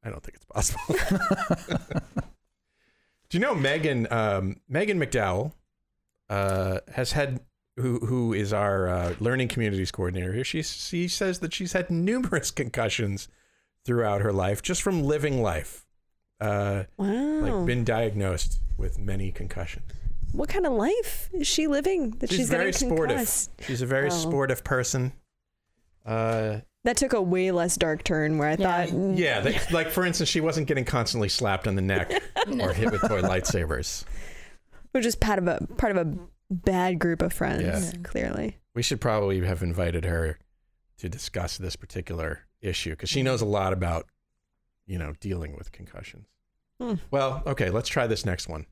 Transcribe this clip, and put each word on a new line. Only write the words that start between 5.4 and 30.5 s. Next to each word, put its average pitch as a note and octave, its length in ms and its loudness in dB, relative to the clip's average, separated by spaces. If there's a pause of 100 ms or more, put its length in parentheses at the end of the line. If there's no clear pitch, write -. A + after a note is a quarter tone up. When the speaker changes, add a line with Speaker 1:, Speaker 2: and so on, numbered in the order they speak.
Speaker 1:
uh, F#2+ 500 0 (140)
has B2+ 200 -2
had C3+ 260 0 (420)
who, B2 180 0
who A#2 340 0
is G2+ 200 0
our, G2+ 340 2
uh, F2+ 320 0
learning B2 300 0
communities G2+ 420 0
coordinator F2+ 420 -4
here, B2 100 -2
she, D#3+ 200 -4
she - 440 -4
says F3+ 320 -2
that E3+ 140 -6
she's F3+ 200 -6
had F3+ 160 0
numerous F3+ 640 0
concussions A2+ 760 -2 (580)
throughout A2 360 2
her G#2+ 100 4
life, G2 300 2
just - 200 -2
from F3 220 2
living C#3 380 2
life. E2 440 -2 (540)
Uh, G2+ 440 0 (140)
Speaker 2:
Wow. F#3+ 100 0
Speaker 1:
like, B3 580 2
been B2 180 2
diagnosed G#2 760 2 (160)
with - 200 0
many G2 340 0
concussions. - 600 -4 (400)
Speaker 2:
What - 180 0
kind F#4+ 160 2
of D4 80 4
life D4 600 0
is D#4+ 120 0
she D#4 220 2
living C#4+ 520 2
that - 100 -2
Speaker 1:
She's F#3 100 2
Speaker 2:
she's - 100 2
getting E3+ 140 2
Speaker 1:
very F#3+ 100 2
sportive. E3 440 2
Speaker 2:
concussed? - 340 0 (160)
Speaker 1:
She's B2+ 140 -2
a C3 40 0
very C3+ 220 2
Speaker 2:
Oh. - 20 2
Speaker 1:
sportive D#3 540 0
person. B2+ 500 0 (920)
Uh, A2 560 0 (220)
Speaker 2:
That A#3+ 140 2
took C4+ 160 2
a A3 80 4
way F#3 300 2
less F3 260 2
dark D#3 260 0
turn D#3 360 2
where D3 100 2
I D3+ 80 2
Speaker 3:
Yeah. F3 280 2
Speaker 2:
thought, E3+ 100 -2
mm. F#3 220 2
Speaker 1:
Yeah, C#3 240 2
they, - 180 2 (120)
like, E3 200 2
for F#3 140 2
instance, E3+ 240 0
she E3+ 120 2
wasn't D#3 260 0